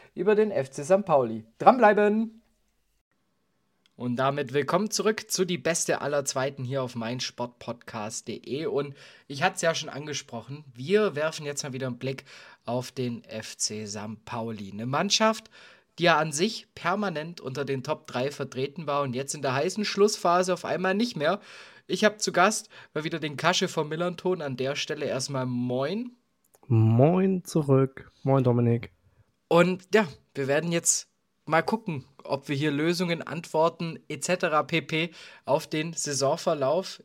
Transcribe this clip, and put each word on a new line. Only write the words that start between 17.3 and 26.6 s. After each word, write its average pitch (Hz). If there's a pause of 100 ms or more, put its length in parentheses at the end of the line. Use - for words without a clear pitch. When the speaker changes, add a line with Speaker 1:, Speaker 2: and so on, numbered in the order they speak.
Speaker 1:
unter 135
den 135
Top 151
drei 127
vertreten 143
war 143
und 131
jetzt 139
in 151
der 135
heißen 185
Schlussphase 185
auf 175
einmal 175
nicht 233
mehr. 165 (500)
Ich 180
hab 208
zu -
Gast 190 (260)
mal 151
wieder 165
den 147
Kasche 175
vom 156
Millanton. 175
An 135
der 135
Stelle 147
erstmal 131
moin. 127 (500)